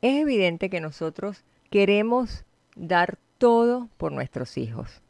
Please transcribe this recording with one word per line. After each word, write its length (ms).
Es 220
evidente 480
que 100
nosotros 640
queremos 760
dar 420
todo 600
por 120
nuestros 460
hijos. 540